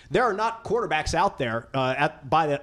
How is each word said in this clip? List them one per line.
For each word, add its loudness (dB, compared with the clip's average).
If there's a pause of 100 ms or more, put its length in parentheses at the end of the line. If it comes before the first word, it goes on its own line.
There 2
are 2
not -4
quarterbacks -2
out 2
there, -4
uh, 0
at, -2
by 4
the, -2